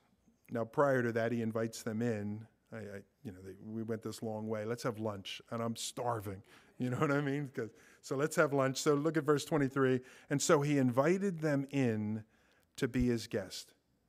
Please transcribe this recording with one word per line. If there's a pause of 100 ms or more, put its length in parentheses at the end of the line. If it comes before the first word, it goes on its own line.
(520)
Now,
prior
to
that,
he
invites
them
in. (240)
I,
I, (200)
you
know,
they,
"We
went
this
long
way.
Let's
have
lunch,
and
I'm
starving." (340)
You
know
what
I
mean?
'Cause, (320)
so
let's
have
lunch.
So
look
at
verse
twenty-three. (280)
And
so
he
invited
them
in (520)
to
be
his
guest. (360)